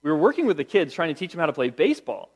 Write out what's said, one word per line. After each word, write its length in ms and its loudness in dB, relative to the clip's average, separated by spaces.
we 80 0
were 60 2
working 280 2
with 120 2
the 80 -4
kids 280 0
trying 140 -2
to 100 -4
teach 140 -8
them 80 -12
how 80 2
to 60 -2
play 160 0
baseball. 680 -2